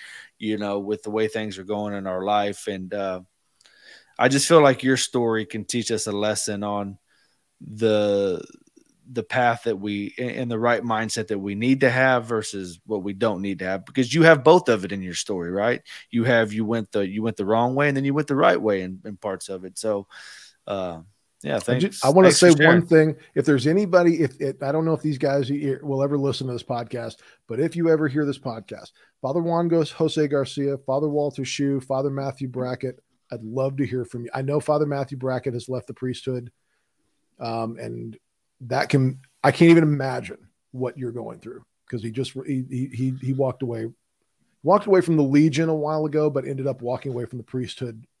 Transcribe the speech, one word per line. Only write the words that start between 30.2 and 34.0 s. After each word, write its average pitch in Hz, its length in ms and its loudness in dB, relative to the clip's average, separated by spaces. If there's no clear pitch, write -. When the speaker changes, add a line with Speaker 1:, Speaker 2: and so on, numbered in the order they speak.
Speaker 2:
Garcia, 139 520 -2
Father 139 280 -2
Walter 143 380 -2
Shue, 139 340 -2
Father 135 300 -2
Matthew 139 380 -6
Brackett, 127 520 -6
I'd 113 120 -10
love 131 340 -4
to 139 80 0
hear 123 180 -4